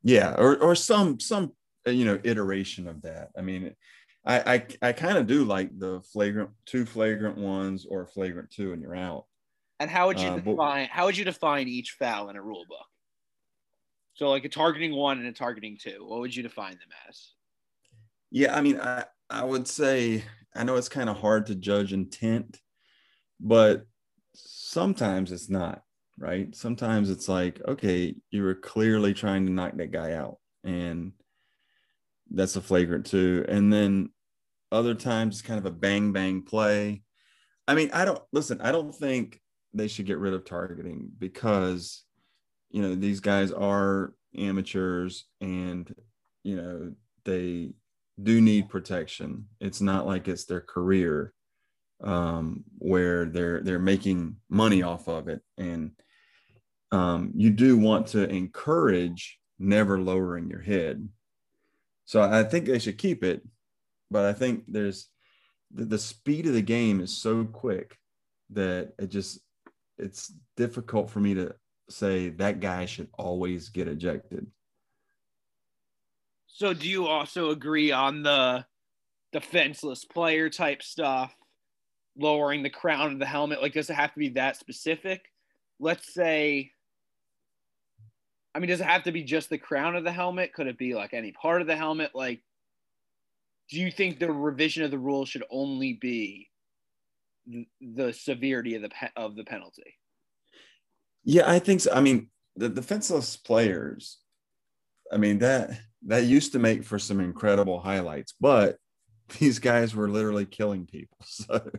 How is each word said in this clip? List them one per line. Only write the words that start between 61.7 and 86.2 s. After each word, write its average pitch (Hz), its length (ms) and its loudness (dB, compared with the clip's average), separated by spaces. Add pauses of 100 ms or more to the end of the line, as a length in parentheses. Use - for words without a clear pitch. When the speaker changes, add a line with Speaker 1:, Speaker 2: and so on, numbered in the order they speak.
Speaker 1:
So 110 180 4
I 107 220 6
think 160 200 0
they 131 140 2
should 110 180 -4
keep 92 260 -2
it, 92 200 0 (680)
but 101 140 2
I 101 80 2
think 120 340 -2
there's, 101 420 -4 (640)
the, - 140 -6
the 107 140 -2
speed 151 480 -4
of 143 80 2
the 110 80 2
game 110 380 2
is 92 160 -8
so 113 280 0
quick 110 540 -6 (520)
that 92 480 -4
it 101 100 -6
just, 98 320 -8 (580)
it's - 340 -12 (240)
difficult 113 540 -2
for 104 100 -4
me 101 140 2
to 92 200 -4 (360)
say 92 400 -2
that 95 300 -2
guy 90 260 -4
should 82 220 -12 (100)
always 90 500 -4
get 87 200 -6
ejected. 80 580 -6 (2000)
Speaker 2:
So 196 260 -2
do 160 160 -6
you 185 180 0
also 156 440 -2
agree 151 420 0
on 139 300 0
the 131 420 4 (680)
defenseless 147 720 -2
player 160 440 0
type 151 340 -4
stuff, 131 520 -4 (800)
lowering 147 460 0
the 139 80 -4
crown 151 420 -2
of 139 60 -8
the 135 80 -2
helmet? 147 340 -2
Like, 139 140 -2
does 156 160 -4
it 156 40 -6
have 147 200 -2
to - 40 -14
be 143 120 -2
that 131 260 -2
specific? 185 720 -8 (520)
Let's 160 360 -4
say, 151 580 0 (1800)